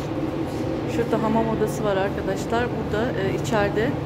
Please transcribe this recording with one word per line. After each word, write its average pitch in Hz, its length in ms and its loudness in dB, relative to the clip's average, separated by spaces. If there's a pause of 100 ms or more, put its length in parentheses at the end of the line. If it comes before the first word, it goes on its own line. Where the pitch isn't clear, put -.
(960)
Şurada 233 260 0
hamam 220 260 2
odası 214 360 0
var 202 120 2
arkadaşlar. 190 680 0
Burada, 220 400 0 (160)
e, 190 220 0
içeride 208 480 2 (140)